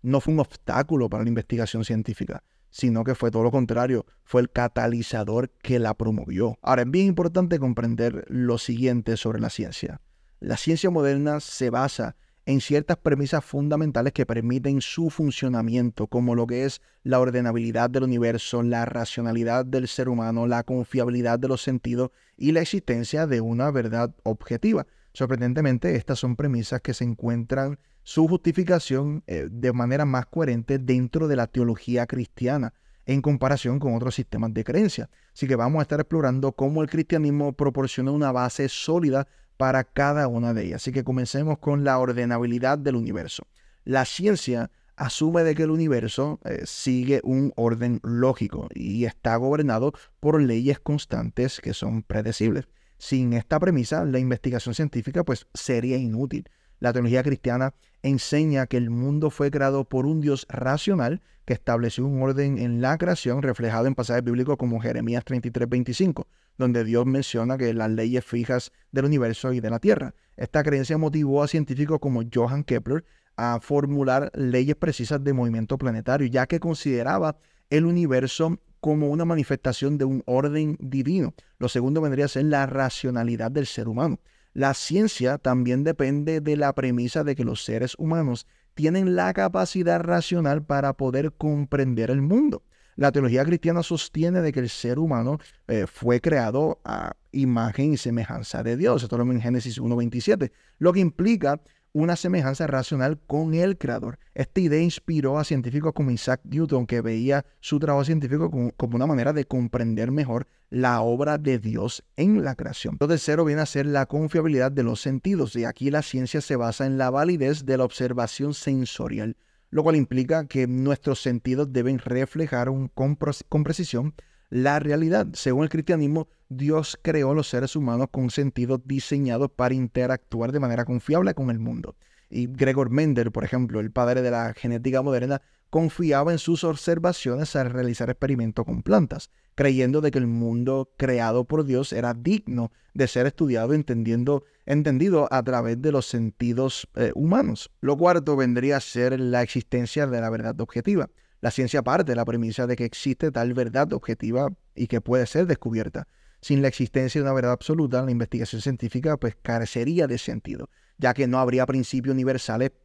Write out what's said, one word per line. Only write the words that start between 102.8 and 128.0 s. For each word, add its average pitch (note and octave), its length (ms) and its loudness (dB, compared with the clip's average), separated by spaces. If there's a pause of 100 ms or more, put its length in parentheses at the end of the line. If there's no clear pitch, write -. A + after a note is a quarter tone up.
con D#3 300 -2
el F3+ 220 2
Creador. - 420 -6 (160)
Esta C#3 240 -2
idea D#3+ 220 4
inspiró D3+ 580 0
a D3+ 40 0
científicos C#3+ 500 -2
como C3+ 180 0
Isaac B2+ 320 -2
Newton, C#3 420 0
que A#2 160 -2
veía A#2+ 420 0 (160)
su D3 200 -2
trabajo C#3 260 2
científico D#3 460 0
como, B2 220 -2
como A#2 240 -2
una C3+ 100 2
manera C#3+ 260 2
de D3 120 -2
comprender A#2 680 -2
mejor B2+ 340 -2 (240)
la B2 320 2
obra C#3 380 0
de C3+ 180 0
Dios A2 460 -4 (120)
en G3+ 280 4
la C3+ 100 -2
creación. - 460 -8
Lo D3 80 2
tercero D#3 380 2
viene D3+ 160 2
a D3+ 40 0
ser C#3+ 220 -2
la C#3 180 2
confiabilidad D3+ 640 0
de C#3 120 0
los A#2 180 -2
sentidos, C#3 540 -2
y A#2 80 -2
aquí B2+ 260 -2
la D3 140 0
ciencia C3 360 -4
se C3+ 160 -2
basa A#2 300 -2
en C3+ 140 0
la B2+ 100 2
validez D3 560 0
de C3 120 2
la B2+ 80 4
observación B2 680 -2
sensorial, A#2 800 -4 (360)
lo D3+ 100 2
cual D#3+ 140 4
implica C#3 500 0
que C3 220 0
nuestros C3 540 0
sentidos B2+ 520 -2
deben B2+ 240 0
reflejar B2+ 720 -2
un, C3+ 200 -4
con C#3 260 0
pro-, D3 160 -2 (180)
con D3+ 140 2
precisión D3+ 500 -2 (360)
la C#3 300 2
realidad. D#3+ 540 2
Según C3+ 300 0
el D#3 60 0
cristianismo, D#3 600 0 (180)
Dios D3 540 -2
creó D3 320 2
los D3+ 160 0
seres C3 260 -2
humanos C3 340 0